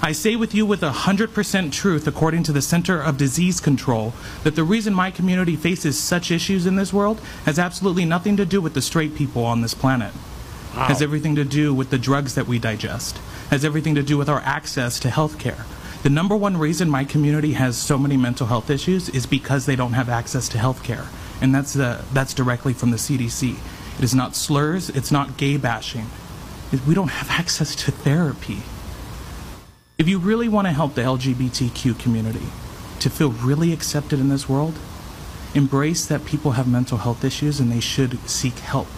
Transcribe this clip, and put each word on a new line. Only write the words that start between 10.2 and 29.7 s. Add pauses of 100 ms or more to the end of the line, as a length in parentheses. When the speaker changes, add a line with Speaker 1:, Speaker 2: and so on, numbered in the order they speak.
Speaker 2:
Wow.
Speaker 1:
Has
everything
to
do
with
the
drugs
that
we
digest. (320)
Has
everything
to
do
with
our
access
to
health
care. (360)
The
number
one
reason
my
community
has
so
many
mental
health
issues
is
because
they
don't
have
access
to
health
care. (340)
And
that's
the,
that's
directly
from
the
C
D
C. (420)
It
is
not
slurs.
It's
not
gay
bashing. (680)
It,
we
don't
have
access (120)
to
therapy. (1400)